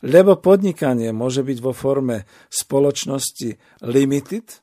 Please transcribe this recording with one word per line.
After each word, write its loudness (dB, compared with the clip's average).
Lebo 6
podnikanie 0
môže -4
byť -6
vo -4
forme -2
spoločnosti -4
limited -2